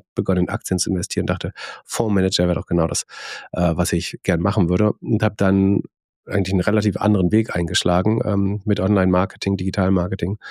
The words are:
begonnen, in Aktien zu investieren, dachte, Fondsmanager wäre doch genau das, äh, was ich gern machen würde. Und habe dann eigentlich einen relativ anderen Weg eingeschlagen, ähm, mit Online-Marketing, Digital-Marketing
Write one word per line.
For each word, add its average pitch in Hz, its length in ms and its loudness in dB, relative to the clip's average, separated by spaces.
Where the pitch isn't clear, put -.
begonnen, 90 300 0
in - 40 -6
Aktien - 300 -4
zu - 100 -4
investieren, 92 380 -4
dachte, - 260 -4
Fondsmanager 95 600 0
wäre 87 100 2
doch 85 100 -4
genau 85 220 2
das, 85 180 -4
äh, 85 240 2
was 87 180 0
ich - 300 -4
gern 85 180 0
machen 95 280 2
würde. 95 240 2
Und - 280 -2
habe 104 160 0
dann 98 440 4
eigentlich 98 280 -2
einen 90 80 2
relativ 104 360 2
anderen 95 340 2
Weg 110 240 0
eingeschlagen, 90 680 0
ähm, 98 400 -2
mit 101 140 0
Online-Marketing, 95 760 2
Digital-Marketing 95 840 -2